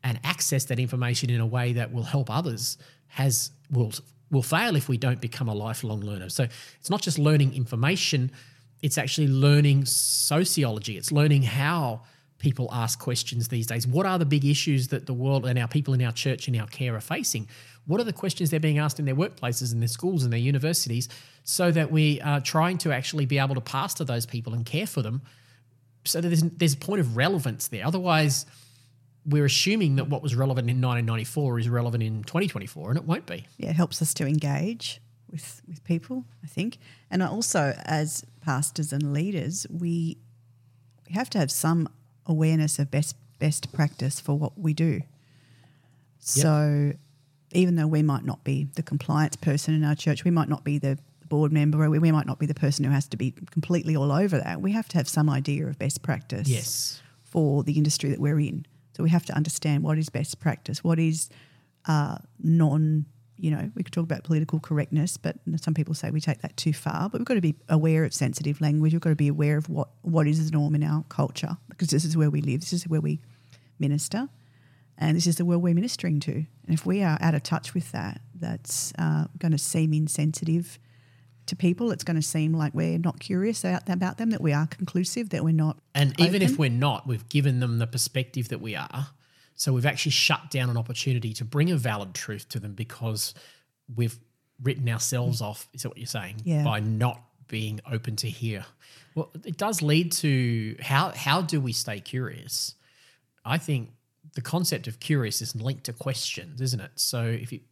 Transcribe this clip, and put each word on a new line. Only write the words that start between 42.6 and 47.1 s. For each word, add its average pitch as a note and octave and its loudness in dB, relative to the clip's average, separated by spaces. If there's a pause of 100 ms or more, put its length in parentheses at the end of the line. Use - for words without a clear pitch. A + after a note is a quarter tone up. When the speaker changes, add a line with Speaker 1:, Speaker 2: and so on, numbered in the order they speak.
Speaker 2:
of C#3+ 0
best, - 0 (220)
best - -2
practice C#3+ -2
for C#3+ -2
what D3+ -4
we D#3+ 0
do. D#3+ 2
Speaker 1:
Yep. F#2+ -2 (1160)
Speaker 2:
So D3 2 (580)